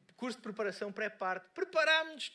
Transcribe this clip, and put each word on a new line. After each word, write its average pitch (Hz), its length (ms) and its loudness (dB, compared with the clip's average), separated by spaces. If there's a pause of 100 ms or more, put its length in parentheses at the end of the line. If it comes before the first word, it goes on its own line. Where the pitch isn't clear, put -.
(160)
curso 240 240 -6
de - 20 -20
preparação 208 500 -4
pré-parto, 196 640 -4
preparámos-nos 320 800 2